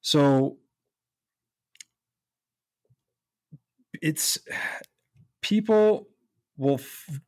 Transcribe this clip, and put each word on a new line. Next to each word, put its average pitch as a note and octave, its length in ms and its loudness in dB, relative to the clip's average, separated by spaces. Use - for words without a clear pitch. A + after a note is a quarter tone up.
So C#3 560 2
it's, - 380 -4
people G#3+ 680 2
will C#3 180 0
f-, - 540 -12